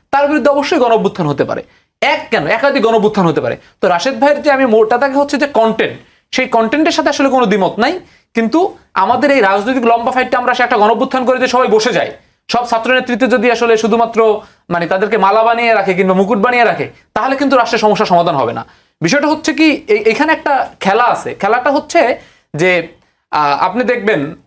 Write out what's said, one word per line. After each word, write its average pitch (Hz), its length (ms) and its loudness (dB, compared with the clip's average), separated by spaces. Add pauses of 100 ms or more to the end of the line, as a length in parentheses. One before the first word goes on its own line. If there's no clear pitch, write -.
(100)
তার 285 180 2
বিরুদ্ধে 294 220 2
অবশ্যই 285 280 0
গণ 240 140 2
অভ্যুত্থান 190 340 0
হতে 139 180 -2
পারে। - 180 -6 (380)
এক 277 300 -2
কেন, 165 160 -2
একাধিক 233 360 0
গণ 226 120 2
অভ্যুত্থান 208 320 2
হতে 151 140 0
পারে। 123 160 -4 (240)
তো 196 80 0
রাশেদ 226 320 -2
ভাইয়ের 285 220 2
যে 294 80 2
আমি 269 160 2
মোটা 220 320 2
দাগে 269 160 -2
হচ্ছে 285 220 0
যে 285 100 0
কনটেন্ট, 220 500 -2 (340)
সেই 254 180 -2
কনটেন্টের 269 440 0
সাথে 311 160 -2
আসলে 285 200 0
কোনো 247 180 2
দ্বিমত 190 320 0
নাই। 311 220 -2 (340)
কিন্তু 233 440 -2 (160)
আমাদের 240 360 0
এই 269 100 2
রাজনৈতিক 208 460 0
লম্বা 233 260 0
ফাইটটা 254 260 -2
আমরা 247 160 -2
সে 247 80 0
একটা 240 140 0
গণ 214 140 4
অভ্যুত্থান 247 340 -2
করে 254 140 0
যে 247 80 0
সবাই 240 220 0
বসে 220 240 2
যায়, 131 180 -2 (380)
সব 240 200 -2
ছাত্র 233 260 0
নেতৃত্ব 254 320 0
যদি 233 240 2
আসলে 233 260 2
শুধুমাত্র 226 640 0 (300)
মানে 170 160 -2
তাদেরকে 196 320 -2
মালা 202 240 2
বানিয়ে 233 320 2
রাখে 190 200 0
কিংবা 185 200 2
মুকুট 196 240 0
বানিয়ে 240 260 2
রাখে, 139 240 -2 (260)
তাহলে 254 220 -2
কিন্তু 277 200 0
রাষ্ট্রের 233 240 0
সমস্যার 208 260 0
সমাধান 170 280 2
হবে 117 180 -2
না। 117 140 -12 (340)
বিষয়টা 285 280 0
হচ্ছে 311 240 -2
কি, 302 360 0
এই, 220 100 2
এখানে 226 340 0
একটা 294 360 -2 (120)
খেলা 208 240 0
আছে। 175 300 -2
খেলাটা 247 360 -2
হচ্ছে 294 480 0 (360)
যে, 170 340 0 (420)
আহ, 147 340 0
আপনি 202 200 -2
দেখবেন 196 500 -2 (120)